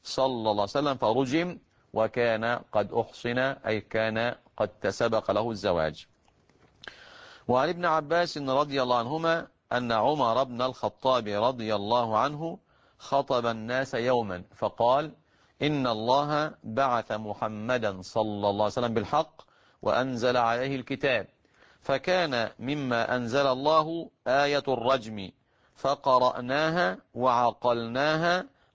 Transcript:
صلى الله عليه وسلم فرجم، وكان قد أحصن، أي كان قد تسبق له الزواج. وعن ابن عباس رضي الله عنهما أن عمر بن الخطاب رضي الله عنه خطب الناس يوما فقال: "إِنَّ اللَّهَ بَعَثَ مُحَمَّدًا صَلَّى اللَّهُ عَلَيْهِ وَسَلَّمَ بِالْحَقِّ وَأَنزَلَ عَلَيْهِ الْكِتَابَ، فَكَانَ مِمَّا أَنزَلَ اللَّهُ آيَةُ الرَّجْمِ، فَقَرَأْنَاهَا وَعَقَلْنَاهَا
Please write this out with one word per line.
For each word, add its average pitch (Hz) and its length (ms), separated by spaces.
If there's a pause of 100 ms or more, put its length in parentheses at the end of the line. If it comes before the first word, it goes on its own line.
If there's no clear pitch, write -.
صلى 131 220
الله 113 260
عليه 104 100
وسلم 139 320
فرجم، 131 640 (340)
وكان 113 680 (120)
قد 104 200
أحصن، 120 460
أي 127 420
كان 110 540 (220)
قد 107 120
تسبق 110 640
له 110 200
الزواج. 87 560 (1400)
وعن 127 200
ابن 175 160
عباس 160 540
رضي 139 440
الله 123 160
عنهما 165 480 (260)
أن 120 200
عمر 123 520
بن 120 180
الخطاب 123 680
رضي 110 460
الله 110 440
عنه 151 400 (400)
خطب 135 480
الناس 117 480
يوما 117 480 (120)
فقال: 131 580 (500)
"إِنَّ 143 240
اللَّهَ 143 680 (100)
بَعَثَ 117 480
مُحَمَّدًا 107 880
صَلَّى 104 480
اللَّهُ - 20
عَلَيْهِ 104 120
وَسَلَّمَ 117 300
بِالْحَقِّ 127 480 (400)
وَأَنزَلَ 123 540
عَلَيْهِ 123 400
الْكِتَابَ، 127 500 (540)
فَكَانَ 139 680 (100)
مِمَّا 127 580
أَنزَلَ 127 300
اللَّهُ 156 640 (160)
آيَةُ 143 420
الرَّجْمِ، 113 600 (460)
فَقَرَأْنَاهَا 143 1200 (160)
وَعَقَلْنَاهَا 123 1300 (280)